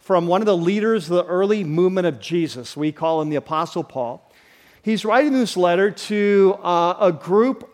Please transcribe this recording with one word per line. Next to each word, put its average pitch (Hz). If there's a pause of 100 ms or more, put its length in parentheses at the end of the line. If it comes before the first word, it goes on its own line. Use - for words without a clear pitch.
from 170
one 185
of 214
the 196
leaders 202
of 170
the 175
early 196
movement 175
of 139
Jesus. 147
We 151
call 160
him 151
the 147
Apostle 160
Paul. 131 (520)
He's 214
writing 269
this 254
letter 180
to, 202
uh, 175
a 180
group 208